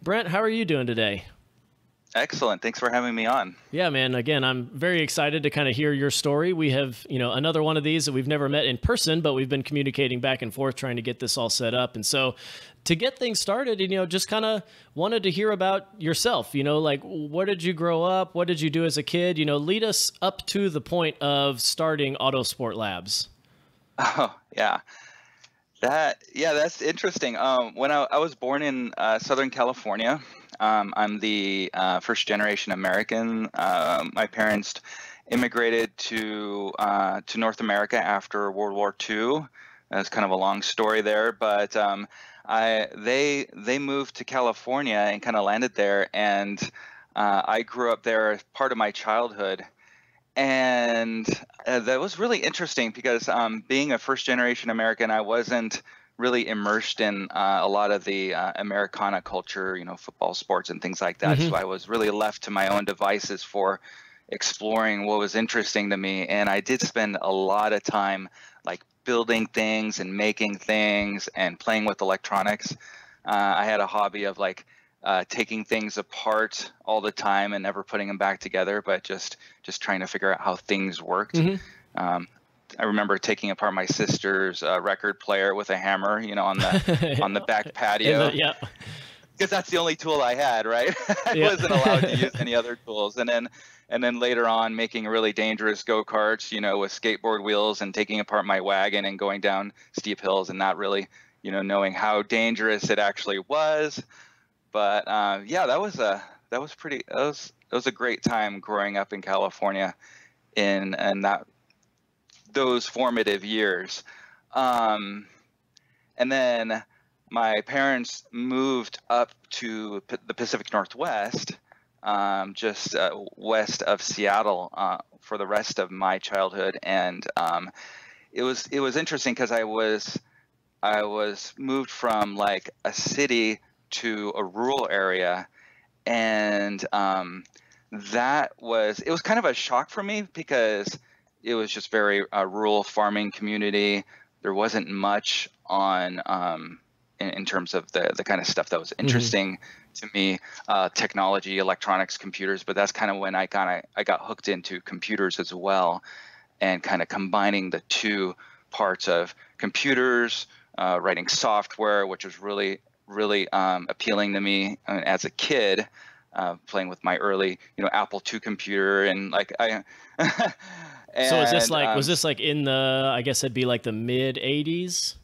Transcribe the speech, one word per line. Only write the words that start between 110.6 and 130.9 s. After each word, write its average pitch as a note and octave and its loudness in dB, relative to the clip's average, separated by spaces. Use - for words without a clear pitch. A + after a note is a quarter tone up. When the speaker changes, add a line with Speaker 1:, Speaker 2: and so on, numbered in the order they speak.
Speaker 2:
in G2 0
that, G2+ 0
those B2+ 2
formative A2 2
years. G2+ 0
Um, G#2+ 0
and B2+ 2
then A#2 0
my A2 2
parents C3+ -2
moved B2+ -2
up A#2+ 4
to A2 -6
P-, A#2+ -6
the A2 -8
Pacific - -4
Northwest, G#2+ -2
um, G2 0
just, - -4
uh, E2+ 2
west G#2+ 0
of G2+ 2
Seattle, G2 0
uh, F#2 -2
for G#2+ -8
the G2 -4
rest G#2 -2
of F#2 -4
my F#2+ 0
childhood. F#2+ -2
And, F2+ -2
um, E2+ -2
it A#2+ -4
was, B2+ -4
it C#3 -2
was C3 0
interesting D3 -2
'cause A#2+ -2
I A2+ 2
was, G#2+ 0
I G#2+ 2